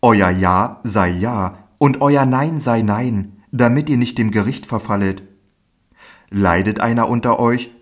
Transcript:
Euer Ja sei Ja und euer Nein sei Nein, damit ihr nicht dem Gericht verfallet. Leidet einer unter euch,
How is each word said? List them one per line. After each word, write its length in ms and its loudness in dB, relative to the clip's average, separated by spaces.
Euer 280 4
Ja 540 0
sei 260 2
Ja 680 -6
und 240 2
euer 240 4
Nein 340 -2
sei 220 0
Nein, 560 -4
damit 380 0
ihr 80 2
nicht 200 -2
dem 140 0
Gericht 340 -2
verfallet. 580 -4
Leidet 520 0
einer 260 0
unter 320 0
euch, 320 -2